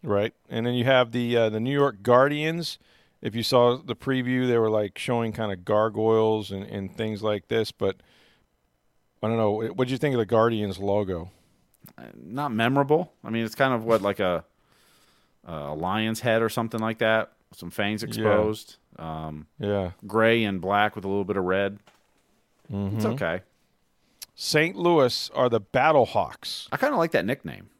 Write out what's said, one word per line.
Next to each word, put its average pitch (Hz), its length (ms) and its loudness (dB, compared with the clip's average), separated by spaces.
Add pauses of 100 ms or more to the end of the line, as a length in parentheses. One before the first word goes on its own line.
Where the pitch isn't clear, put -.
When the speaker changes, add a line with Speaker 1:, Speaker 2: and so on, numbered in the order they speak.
Speaker 1:
Right. 107 320 -2 (140)
And 117 180 -4
then 123 80 0
you 123 100 0
have 127 280 4
the, 120 240 0
uh, 113 140 4
the 107 100 -4
New 123 120 -2
York 139 300 0
Guardians. 147 760 2 (440)
If 107 120 -6
you 117 80 -2
saw 120 340 4
the 135 200 -8
preview, 127 520 0
they 120 100 4
were, 110 120 4
like, 107 280 0
showing 117 340 -2
kinda 104 240 -4
gargoyles 110 960 2
and, 98 140 -8
and 98 320 -8
things 110 260 -4
like 107 260 -2
this, 113 240 0
but 98 240 -2 (1300)
I 107 60 -2
don't 113 100 0
know. 110 340 0
What 127 160 -2
did - 20 -4
you 135 80 -2
think 143 160 0
of 123 60 2
the 107 60 0
Guardians 107 520 2
logo? 95 520 -2 (680)
Speaker 2:
Uh, - 40 -20 (120)
not 117 380 -8
memorable. 139 600 2 (120)
I 110 60 -10
mean, 113 140 -2
it's 110 100 -6
kind 135 180 2
of 113 120 -2
what, 113 180 4
like 101 180 0
a, 90 240 0 (1000)
a 76 300 -10
lion's 107 460 -4
head 113 220 2
or 113 80 0
something 113 300 -6
like 110 180 -6
that. 110 340 0 (200)
Some 87 180 -14
fangs 104 320 -4
Speaker 1:
Yeah. 117 60 -8
Speaker 2:
exposed. 107 680 -2 (220)
Um, 78 480 -10 (120)
Speaker 1:
Yeah. 101 340 -2 (140)
Speaker 2:
gray 113 380 2
and 98 160 -4
black 101 340 0
with 101 100 -12
a 98 40 -6
little 98 160 -2
bit 95 140 -4
of 92 60 -2
red. 98 340 -2 (880)
It's - 60 -12
Speaker 1:
Mm-hmm. 101 320 -2
Speaker 2:
okay. 90 340 -2 (960)
Speaker 1:
Saint 165 420 0
Louis 170 580 2
are 127 140 2
the 113 120 2
Battlehawks. 123 1080 0
Speaker 2:
I - 60 -4
kinda 277 220 0
like 165 140 0
that 95 120 0
nickname. 82 560 -8